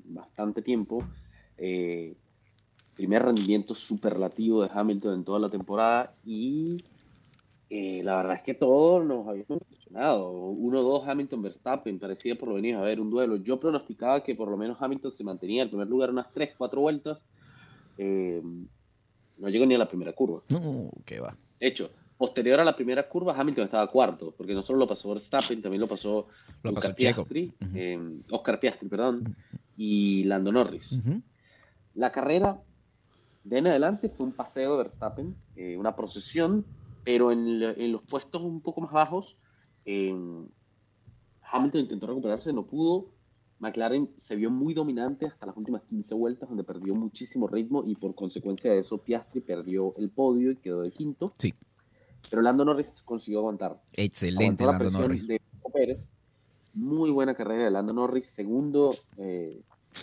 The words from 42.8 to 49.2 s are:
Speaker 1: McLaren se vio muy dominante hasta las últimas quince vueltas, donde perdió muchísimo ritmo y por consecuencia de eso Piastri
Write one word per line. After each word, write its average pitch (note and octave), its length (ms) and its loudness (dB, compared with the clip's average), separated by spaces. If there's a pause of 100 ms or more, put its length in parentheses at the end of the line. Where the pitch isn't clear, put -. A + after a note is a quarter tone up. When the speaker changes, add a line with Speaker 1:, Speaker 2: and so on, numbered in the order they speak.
Speaker 1:
McLaren A2+ 600 0
se - 180 -8
vio A2 140 0
muy C#3 240 0
dominante C#3 520 -2
hasta B2 200 -10
las G2 100 -10
últimas A2 260 -4
quince G#2+ 320 -6
vueltas, B2 340 -2
donde A2 160 -6
perdió F#2 300 -4
muchísimo A2+ 540 -4
ritmo A2+ 360 -2
y D3 120 -2
por F#2+ 180 -6
consecuencia G2 580 -2
de G2 80 6
eso G2+ 180 -6
Piastri A#2+ 420 -4